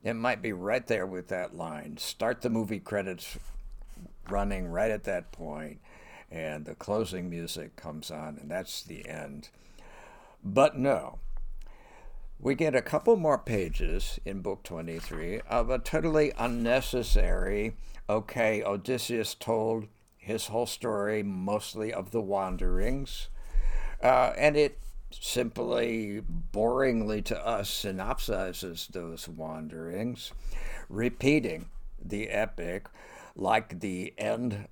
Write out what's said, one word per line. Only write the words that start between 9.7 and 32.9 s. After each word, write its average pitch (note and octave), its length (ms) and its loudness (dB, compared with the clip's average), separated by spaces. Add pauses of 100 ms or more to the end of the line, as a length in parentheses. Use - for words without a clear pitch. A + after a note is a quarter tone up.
But C3+ 340 4
no. A2 420 0 (1200)
We C3+ 160 0
get D3+ 200 4
a B2 60 6
couple - 360 4
more D#3 200 4
pages F2+ 880 2
in G2 160 -4
Book F#2+ 220 -4
twenty-three E2 840 -6
of A#2+ 200 4
a B2+ 100 2
totally D#3 580 4
unnecessary, A#2 1400 4 (340)
okay, G#2+ 540 2
Odysseus A2+ 720 0
told A2+ 540 0 (300)
his G#2+ 300 -4
whole A2+ 180 0
story, G#2+ 580 0
mostly G2+ 720 -2
of F#2+ 180 -6
the A2+ 100 2
wanderings, F#2+ 1080 2 (720)
uh, B2+ 360 6
and D3 200 6
it D3 220 4 (320)
simply, A#2 1080 -2 (300)
boringly A2+ 720 2
to G2 240 -2
us, G#2 220 0
synopsizes F#2+ 1160 -2
those E2+ 420 -8
wanderings, D#2+ 1040 -6 (560)
repeating A#2+ 800 2 (340)
the G#2 260 -4
epic G2 580 -2 (480)